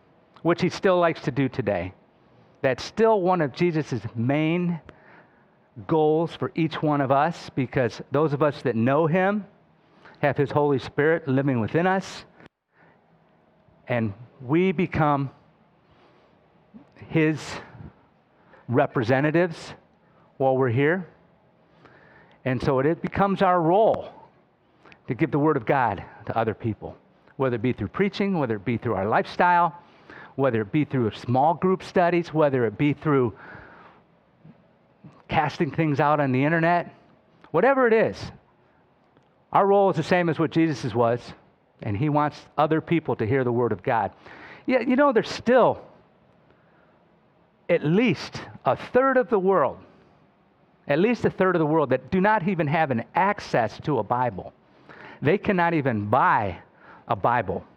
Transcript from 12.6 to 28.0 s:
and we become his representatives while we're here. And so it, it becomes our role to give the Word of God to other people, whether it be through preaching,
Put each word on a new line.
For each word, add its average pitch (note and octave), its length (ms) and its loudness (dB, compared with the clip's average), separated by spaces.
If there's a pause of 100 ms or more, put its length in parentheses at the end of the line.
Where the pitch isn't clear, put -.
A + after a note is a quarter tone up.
and A2+ 240 -2 (300)
we E3+ 300 0
become D3 580 0 (1800)
his D#3 340 0 (1300)
representatives C#3+ 1040 0 (640)
while C3+ 200 2
we're C3 120 2
here. D3 400 0 (1400)
And B2+ 180 -2
so C3+ 160 2
it, C3+ 80 2
it E3 140 0
becomes F#3+ 400 -2
our F3+ 200 4
role E3+ 520 2 (960)
to C3 60 -4
give B2+ 160 -2
the D3+ 80 0
Word D3+ 180 2
of A#2+ 80 -6
God A#2 400 0 (220)
to - 100 -6
other A2+ 160 0
people, G2 440 -8 (400)
whether C3 200 -2
it G#2 60 -6
be B2 100 0
through G2+ 160 -6
preaching, G3 500 -2